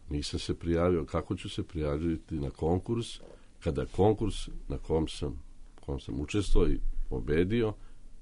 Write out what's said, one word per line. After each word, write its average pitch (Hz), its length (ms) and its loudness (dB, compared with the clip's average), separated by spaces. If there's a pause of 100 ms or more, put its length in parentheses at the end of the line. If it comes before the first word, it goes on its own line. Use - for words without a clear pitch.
(100)
nisam 73 300 -4
se 85 140 -2
prijavio. 85 500 2
Kako - 320 -4
ću - 120 -10
se 98 140 -6
prijaviti 80 720 -2
na 71 160 -2
konkurs, 92 560 0 (540)
kada 69 260 -2
konkurs - 600 2 (200)
na 69 100 -4
kom 78 300 0
sam, - 340 -6 (380)
kom 69 200 -6
sam 60 200 -6
učestvovao 95 500 6
i 69 100 2 (280)
pobedio, 90 640 2 (500)